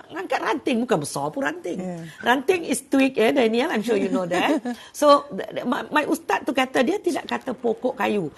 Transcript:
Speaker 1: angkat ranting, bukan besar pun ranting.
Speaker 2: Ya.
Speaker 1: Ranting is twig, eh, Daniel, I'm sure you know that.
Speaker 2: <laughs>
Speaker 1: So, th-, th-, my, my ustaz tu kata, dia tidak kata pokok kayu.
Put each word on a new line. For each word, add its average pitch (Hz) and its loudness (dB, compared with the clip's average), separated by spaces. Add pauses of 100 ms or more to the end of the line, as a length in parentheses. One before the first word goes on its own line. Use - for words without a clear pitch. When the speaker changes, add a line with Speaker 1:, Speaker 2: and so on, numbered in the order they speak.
Speaker 1:
angkat 339 -6
ranting, 277 -2
bukan 175 0
besar 143 -4
pun 151 -4
ranting. 175 -6
Speaker 2:
Ya. 180 -8 (160)
Speaker 1:
Ranting 294 0
is - -2
twig, 269 2
eh, 220 4
Daniel, 240 2
I'm 226 0
sure 214 0
you 190 0
know 185 -2
that. 208 0
Speaker 2:
<laughs> - -10
Speaker 1:
So, 285 6
th-, - -8
th-, 269 -6
my, 240 -2
my 302 2
ustaz - -2
tu 320 0
kata, 262 2
dia 359 0
tidak 320 -2
kata 240 -6
pokok 233 -2
kayu. 208 0 (100)